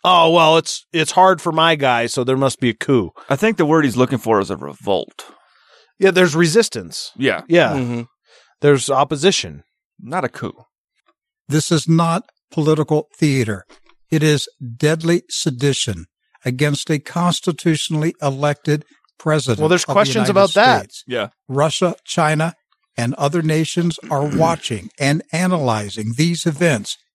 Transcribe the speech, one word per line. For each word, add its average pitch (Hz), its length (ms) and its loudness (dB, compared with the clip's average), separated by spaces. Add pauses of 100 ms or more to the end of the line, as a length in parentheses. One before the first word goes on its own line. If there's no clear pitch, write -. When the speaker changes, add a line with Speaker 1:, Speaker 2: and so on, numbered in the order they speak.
Speaker 1:
"Oh, 170 300 4
well, 165 260 6
it's, - 340 -6
it's 160 200 -2
hard 185 280 4
for 170 120 -4
my 160 240 2
guy, 123 300 0
so 123 180 -4
there 131 120 0
must 135 220 0
be 123 120 0
a 110 40 -4
coup." 117 380 0 (160)
Speaker 2:
I 139 80 0
think 220 200 0
the 170 100 2
word 156 180 2
he's 120 120 -2
looking 127 220 0
for 110 220 2
is 95 100 -4
a 90 60 -6
revolt. 73 680 -6 (760)
Speaker 1:
Yeah, 190 100 6
there's 175 240 2
resistance. 160 800 -2
Speaker 2:
Yeah. 113 320 -2
Speaker 1:
Yeah. 156 260 2
Speaker 3:
Mm-hmm. 120 280 -4 (580)
Speaker 1:
There's 143 300 2
opposition. 135 720 0 (380)
Speaker 2:
Not 151 240 -6
a 120 40 -4
coup. - 360 -12 (840)
Speaker 4:
This 147 240 -2
is 160 180 0
not 165 360 0 (260)
political 156 680 0
theater. 123 480 0 (460)
It 156 140 0
is 151 240 0 (280)
deadly 165 540 0
sedition 123 760 -4 (380)
against 143 460 -2
a 151 80 0
constitutionally 165 1200 -2
elected 147 640 -2 (340)
president 135 420 -2
Speaker 1:
Well, 156 80 2
there's 175 160 2
Speaker 4:
of - 40 -8
the - 40 -4
Speaker 1:
questions 196 360 2
Speaker 4:
United - 40 2
Speaker 1:
about 196 220 4
that. 226 260 4
Speaker 4:
States. - 260 -18
Speaker 2:
Yeah. 120 220 -4 (200)
Speaker 4:
Russia, 151 460 0 (100)
China, 156 500 0 (420)
and 120 180 -2
other 151 280 -2
nations 160 560 0 (120)
are 143 160 0
<clears throat> 147 100 -4
watching 160 520 -2 (100)
and 147 240 0 (100)
analyzing 117 840 -2
these 165 300 0
events 147 500 -2 (180)